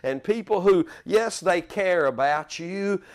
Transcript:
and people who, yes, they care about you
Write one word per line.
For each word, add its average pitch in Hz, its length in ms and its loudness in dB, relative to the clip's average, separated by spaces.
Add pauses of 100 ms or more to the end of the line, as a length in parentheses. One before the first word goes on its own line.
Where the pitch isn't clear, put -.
and 131 200 -4
people 208 380 -2
who, 180 260 4 (200)
yes, 214 340 0
they 175 220 2
care 180 460 0
about 139 520 -2
you 196 420 -4 (140)